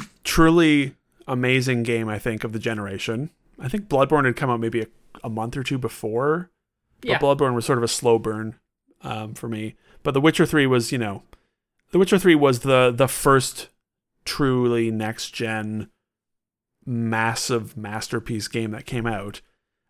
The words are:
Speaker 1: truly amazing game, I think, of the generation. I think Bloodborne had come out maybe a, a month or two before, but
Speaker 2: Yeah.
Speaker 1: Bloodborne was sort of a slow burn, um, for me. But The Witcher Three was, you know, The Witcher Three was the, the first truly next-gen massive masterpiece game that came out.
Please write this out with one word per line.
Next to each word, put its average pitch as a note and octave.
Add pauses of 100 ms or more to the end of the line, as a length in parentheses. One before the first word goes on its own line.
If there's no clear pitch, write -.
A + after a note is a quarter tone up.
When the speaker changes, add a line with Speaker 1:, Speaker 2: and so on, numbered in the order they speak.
(220)
Speaker 1:
truly D#3+ (320)
amazing B2+
game, A#2
I G#2+
think, A2+
of A2+
the A2
generation. A2 (280)
I -
think G#3
Bloodborne C3+
had A#2+
come C#3
out A#2
maybe A2+
a, G#2+ (380)
a -
month A2
or C3+
two C3+
before, B2+ (500)
but B3
Speaker 2:
Yeah. F3
Speaker 1:
Bloodborne C#3
was A#2
sort C3+
of A#2
a A#2
slow A#2
burn, A2 (460)
um, A2
for -
me. A2 (300)
But C#3+
The C#3
Witcher D#3
Three D3
was, B2+
you C#3
know, G#2 (640)
The F3+
Witcher F#3+
Three F3+
was C3+
the, B2+
the B2
first - (560)
truly B2
next-gen A2 (960)
massive A2+
masterpiece G#2+
game A2+
that G#2+
came A#2
out. G#2 (500)